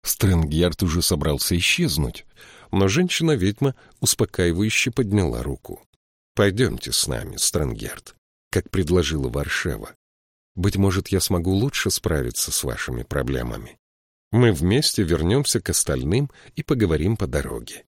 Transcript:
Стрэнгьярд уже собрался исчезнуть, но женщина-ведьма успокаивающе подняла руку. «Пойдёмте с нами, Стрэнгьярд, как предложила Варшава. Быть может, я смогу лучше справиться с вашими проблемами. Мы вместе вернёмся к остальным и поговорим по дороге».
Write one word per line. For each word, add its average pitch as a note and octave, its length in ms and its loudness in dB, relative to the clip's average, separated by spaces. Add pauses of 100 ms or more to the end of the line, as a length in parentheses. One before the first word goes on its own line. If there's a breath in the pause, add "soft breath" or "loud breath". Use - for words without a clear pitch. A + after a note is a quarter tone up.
Стрэнгьярд E2+ 760 2
уже E2+ 220 2
собрался D2+ 520 0
исчезнуть, D#2 680 0 (460 loud breath)
но G2 160 4
женщина-ведьма C#3 880 0 (240 soft breath)
успокаивающе G#2 880 0
подняла F#2+ 540 0
руку. - 360 -10 (540)
«Пойдёмте G#2 580 0
с - 160 0
нами, A#1 300 -8
Стрэнгьярд, - 760 -4 (340)
как - 220 -2
предложила D2+ 580 0
Варшава. C2 640 -4 (640)
Быть F#2+ 220 0
может, G2 320 2
я F#2+ 100 2
смогу F2+ 320 0
лучше G2+ 400 0
справиться - 600 -2
с - 120 -4
вашими A#1+ 400 -6
проблемами. A#1+ 760 -4 (540)
Мы A#2 200 6
вместе F#2+ 520 2
вернёмся F2 580 0
к - 80 -6
остальным G2+ 600 0 (240 loud breath)
и D3+ 80 -8
поговорим G2 520 2
по F#2+ 120 -4
дороге». B1+ 640 -6